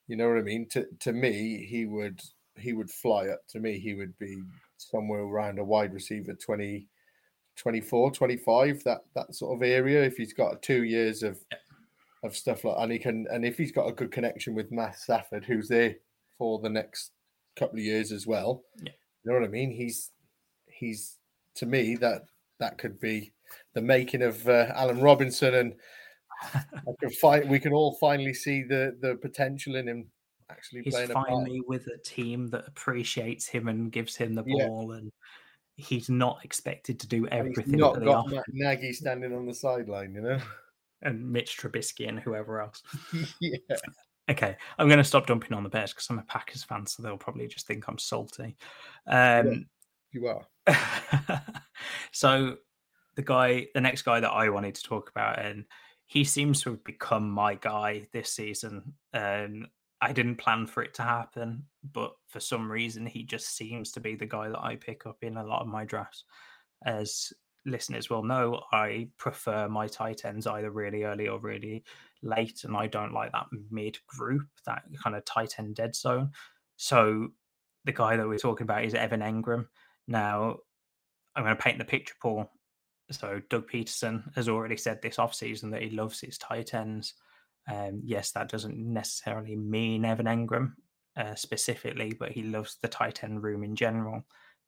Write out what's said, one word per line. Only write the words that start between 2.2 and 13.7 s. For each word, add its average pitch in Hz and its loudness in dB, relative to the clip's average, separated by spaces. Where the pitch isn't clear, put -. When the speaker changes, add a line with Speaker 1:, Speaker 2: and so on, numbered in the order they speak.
Speaker 1:
he 123 -6
would 110 -4
fly 104 0
up. - -4
To 110 -10
me, 107 -2
he 101 -6
would 95 -10
be 98 -10
somewhere 107 -4
around 104 -2
a 104 -4
wide 104 4
receiver, 98 -8
twenty, 104 -4
twenty-four, 120 2
twenty-five, 123 4
that, - 0
that - -6
sort - -4
of 120 -6
area. 131 6
If 131 4
he's 113 -6
got 104 0
two 127 4
years 113 2
of, 101 -2
Speaker 2:
Yeah. - -12
Speaker 1:
of 110 -8
stuff - -2
like, 110 0
and 117 0
he 113 -2
can, 113 -2
and 117 -2
if 120 0
he's 151 -2